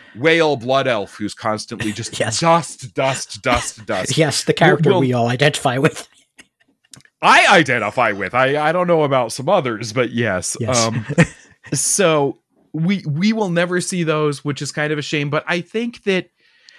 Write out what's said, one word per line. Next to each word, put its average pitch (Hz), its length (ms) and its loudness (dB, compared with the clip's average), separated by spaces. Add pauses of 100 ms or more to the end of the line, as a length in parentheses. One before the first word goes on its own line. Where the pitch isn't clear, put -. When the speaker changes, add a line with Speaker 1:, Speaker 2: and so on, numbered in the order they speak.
(180)
Speaker 1:
whale 156 380 2
blood 127 320 0
elf 107 280 -2
who's 107 180 -6
constantly 107 580 -6
just - 280 -10
Speaker 2:
<laughs> - 20 0
Yes. 110 180 -4
Speaker 1:
dust, 165 540 0
dust, 131 480 -4
dust, 120 440 -2
dust. 92 320 -4
Speaker 2:
<laughs> - 0 -
Yes, 151 280 0
the 156 80 2
character 147 380 4
Speaker 1:
We'll, 180 100 2
Speaker 2:
we 131 100 2
all 117 160 0
identify 127 500 0
with. 151 360 -2
<laughs> - 40 -20 (1040)
Speaker 1:
I 247 360 6
identify 120 560 2
with. 95 200 -6
I, 139 360 2
I - 20 2
don't 180 160 0
know 165 160 4
about 131 300 0
some 139 160 -6
others, 120 420 0
but 120 200 0
yes. 107 500 -2
Speaker 2:
Yes. 117 240 0
Speaker 1:
Um, 110 200 -4 (340)
Speaker 2:
<laughs> - 340 -18
Speaker 1:
so 151 680 0 (340)
we, 170 340 -2
we 165 240 0
will 220 180 -2
never 175 300 0
see 175 240 -4
those, 151 400 -2
which 147 180 -6
is 143 120 -8
kind 151 180 -2
of 151 80 -4
a - 40 -4
shame. 147 260 -4
But 151 180 -4
I 175 140 -2
think 233 420 -8
that 185 260 -2 (500)